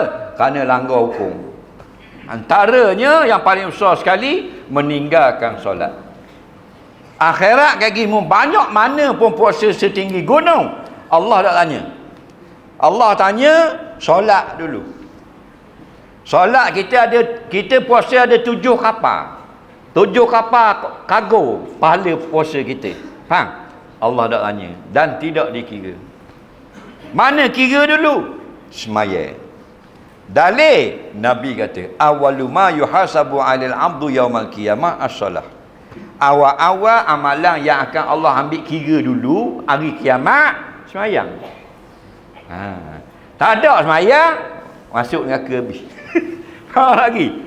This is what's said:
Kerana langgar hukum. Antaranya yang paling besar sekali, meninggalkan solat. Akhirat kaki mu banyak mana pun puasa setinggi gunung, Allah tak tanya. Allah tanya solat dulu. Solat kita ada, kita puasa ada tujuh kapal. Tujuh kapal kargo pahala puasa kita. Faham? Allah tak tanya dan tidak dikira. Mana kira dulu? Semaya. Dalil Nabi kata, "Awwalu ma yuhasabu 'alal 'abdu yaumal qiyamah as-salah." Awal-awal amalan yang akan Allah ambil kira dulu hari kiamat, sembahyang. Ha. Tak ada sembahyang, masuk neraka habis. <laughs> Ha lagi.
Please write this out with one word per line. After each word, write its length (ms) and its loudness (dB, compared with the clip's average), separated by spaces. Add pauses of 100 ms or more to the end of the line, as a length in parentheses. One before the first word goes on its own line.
(380)
Kerana 280 0
langgar 440 0
hukum. 240 -6 (960)
Antaranya 960 2
yang 160 2
paling 320 0
besar 240 2
sekali, 560 -2 (160)
meninggalkan 880 0
solat. 320 -6 (1300)
Akhirat 640 4
kaki 240 0
mu 180 0
banyak 460 2
mana 420 2
pun 240 2
puasa 380 2
setinggi 500 -4
gunung, 480 2 (380)
Allah 340 2
tak 140 2
tanya. 240 0 (1000)
Allah 380 4
tanya 360 4 (440)
solat 580 2
dulu. 240 -8 (1400)
Solat 480 2
kita 380 0
ada, 100 2 (300)
kita 320 0
puasa 420 2
ada 140 4
tujuh 400 0
kapal. 640 -2 (480)
Tujuh 400 2
kapal 760 0
kargo 600 0 (160)
pahala 320 2 (160)
puasa 320 -2
kita. 320 -8 (320)
Faham? 420 -4 (320)
Allah 300 0
tak 160 -2
tanya 240 -8 (240)
dan 140 2 (100)
tidak 320 -4
dikira. 480 -12 (1120)
Mana 400 2
kira 400 2
dulu? 480 0 (320)
Semaya. 640 -4 (960)
Dalil 880 2
Nabi 400 -2
kata, 400 -8
"Awwalu 480 2
ma 240 2
yuhasabu 720 0
'alal 320 -2
'abdu 400 -4
yaumal 320 0
qiyamah 560 -4
as-salah." 400 -6 (800)
Awal-awal 880 2
amalan 580 0
yang 240 2
akan 140 -4 (100)
Allah 180 2 (120)
ambil 180 -8
kira 400 -2
dulu 640 -2
hari 320 -2
kiamat, 880 0
sembahyang. 440 -4 (1160)
Ha. 160 -12 (800)
Tak 180 4
ada 240 4
sembahyang, 520 4 (600)
masuk 320 -4
neraka 320 -6
habis. 240 -10 (320)
<laughs> 240 -4 (320)
Ha 240 4
lagi. 400 0 (120)